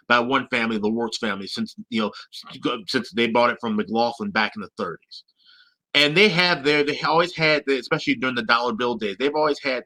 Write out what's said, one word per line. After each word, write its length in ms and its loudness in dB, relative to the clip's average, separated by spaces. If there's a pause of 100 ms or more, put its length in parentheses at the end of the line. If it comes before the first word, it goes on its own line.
by 100 6
one 300 0
family, 280 -2
the 140 0
Wirtz 260 -4
family, 300 -6
since, 280 -8 (140)
you 120 0
know, 100 -2 (220)
s-, 260 -4 (280)
since 240 -2
they 160 2
bought 240 4
it 100 -8
from 160 -2
McLaughlin 540 -2
back 260 0
in 40 -10
the 160 -12
thirties. 460 -10 (720)
And 240 4
they 100 8
have 380 2
their, 180 4
they 160 -2
always 340 0
had, 340 2
the, 120 2
especially 360 -2
during 200 -2
the 80 -2
dollar 300 2
bill 220 -2
days, 220 -4
they've 160 0
always 300 0
had 220 -4